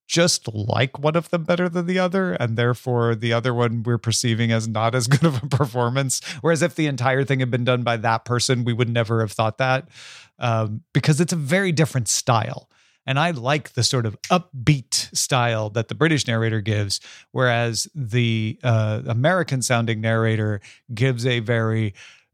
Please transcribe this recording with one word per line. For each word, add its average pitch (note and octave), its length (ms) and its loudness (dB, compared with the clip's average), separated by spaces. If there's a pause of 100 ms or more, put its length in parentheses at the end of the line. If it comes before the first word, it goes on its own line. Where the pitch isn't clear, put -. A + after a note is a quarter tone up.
just E3 440 0
like A2 460 -2
one D3+ 180 2
of E3+ 140 -2
them E3+ 140 -2
better F3+ 240 0
than F3 180 -4
the F#3 120 0
other, F#3 360 0
and A2+ 220 -2
therefore A#2+ 580 0
the A#2 180 -2
other A#2 220 2
one A#2 280 0
we're A#2+ 160 0
perceiving A#2 540 0
as A2+ 160 0
not A2+ 260 0
as B2+ 120 0
<laughs> - 20 -2
good C#3 160 4
of C#3 180 0
a - 40 -8
performance. B2+ 760 0 (220)
Whereas E3 200 2
if E3+ 120 0
the D#3+ 120 0
entire C3 380 2
thing C3 160 0
had B2+ 100 -2
been B2 140 -2
done B2 180 2
by A#2+ 160 0
that A2+ 260 0
person, A#2+ 400 0
we A#2 80 0
would A2+ 180 0
never A2+ 300 0
have A2 120 -2
thought A2 260 -2
that, C3 300 0 (500)
um, A2 440 -2 (100)
because D3+ 280 2
it's F3 120 0
a F3+ 40 -2
very E3+ 360 0
different C3 360 0
style. - 600 -2 (380)
And C3+ 120 -2
I E3 120 0
like C3+ 420 -2
the B2 100 0
sort - 240 0
of G2+ 160 -8
upbeat D3 960 0
style A#2 540 0
that A2+ 180 -2
the A#2 60 -8
British D3 340 2
narrator A2+ 320 0
gives, G#2 400 -2 (320)
whereas A#2+ 640 0
the, A#2 680 0
uh, A2 440 0
American C3+ 560 0
sounding A#2 380 0
narrator A2 600 0 (340)
gives A#2+ 320 0
a A#2+ 140 0
very A2 540 0 (400)